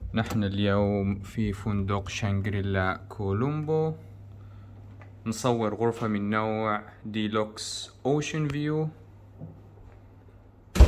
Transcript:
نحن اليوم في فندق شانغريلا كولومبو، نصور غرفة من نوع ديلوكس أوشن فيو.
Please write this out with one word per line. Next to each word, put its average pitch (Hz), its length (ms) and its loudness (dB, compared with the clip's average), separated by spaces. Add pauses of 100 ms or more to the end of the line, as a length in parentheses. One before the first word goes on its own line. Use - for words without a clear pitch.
(140)
نحن 110 300 0
اليوم 101 760 2
في 104 340 -2
فندق 98 560 -2
شانغريلا 98 1000 0
كولومبو، 147 840 0 (1300)
نصور 113 500 2
غرفة 113 320 0
من 101 220 0
نوع 107 540 0 (220)
ديلوكس 107 840 -4 (140)
أوشن 147 420 0
فيو. 151 420 0 (2000)